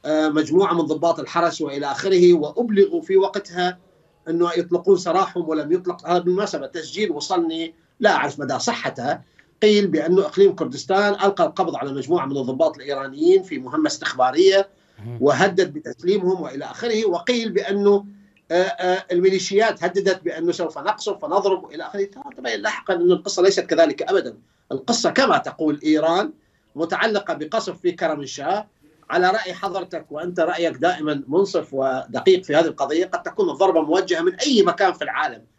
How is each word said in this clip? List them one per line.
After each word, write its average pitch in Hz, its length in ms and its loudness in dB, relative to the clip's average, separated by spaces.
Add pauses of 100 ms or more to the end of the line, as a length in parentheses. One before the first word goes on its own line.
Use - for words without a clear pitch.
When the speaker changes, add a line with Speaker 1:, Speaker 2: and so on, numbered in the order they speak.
Speaker 1:
آه، 156 240 0
مجموعة 160 440 2
من 170 80 0
ضباط 156 380 0
الحرس 165 420 -2
وإلى 143 300 -6
آخره، 175 420 6
وأبلغوا 175 680 2
في 190 160 2
وقتها 180 640 -2 (500)
أنه 170 280 2
يطلقون 175 400 2
سراحهم 175 520 -2
ولم 151 220 -2
يطلق. 180 360 -4
هذا 175 120 2
بالمناسبة 175 480 -2
تسجيل 175 440 -6
وصلني، 165 640 -4 (240)
لا 214 160 2
أعرف 139 240 -4
مدى 135 200 -4
صحته، - 600 -4 (420)
قيل 208 260 4
بأنه 170 340 2
إقليم 196 340 4
كردستان 190 580 -2
ألقى 196 320 2
القبض 165 300 -2
على 135 180 -6
مجموعة 139 320 -2
من 135 120 -4
الضباط 135 380 0
الإيرانيين 143 680 2
في 135 160 -8
مهمة 127 280 -2
استخبارية، 175 840 2 (300)
Speaker 2:
مهم. 117 220 -12
Speaker 1:
وهدد 160 520 2
بتسليمهم 180 680 -2
وإلى 139 240 -10
آخره، 220 400 -4
وقيل 220 460 -2
بأنه، 202 540 2 (460)
آه، - 20 -2 (100)
آه، 185 480 -2
الميليشيات 190 720 2
هددت 180 400 0
بأنه 165 280 -4
سوف 165 260 -6
نقصف 196 460 -4
ونضرب 180 400 0
وإلى 160 200 -14
آخره. 196 260 -6 (280)
تبين 226 240 -6
لاحقًا - 320 -4
أن 175 180 4
القصة 175 300 0
ليست 190 200 4
كذلك 160 400 2
أبدًا. 170 360 -2 (340)
القصة - 380 -2
كما 262 280 2
تقول 147 460 -4
إيران 160 500 0 (420)
متعلقة 175 580 -2
بقصف 170 480 -6
في 180 100 0
كرمنشاه. 156 760 -6 (420)
على 180 180 2
رأي 254 260 -2
حضرتك، 175 580 -8
وأنت 175 280 -8
رأيك 165 380 -2
دائمًا 151 500 -2
منصف 170 460 -2
ودقيق 135 680 0
في 147 120 -2
هذه 165 100 4
القضية، 156 400 -2
قد - 180 -8
تكون 180 260 -2
الضربة 165 320 2
موجهة 170 400 0
من 180 140 -2
أي 240 280 2
مكان 180 300 2
في - 100 -8
العالم 127 380 -6 (180)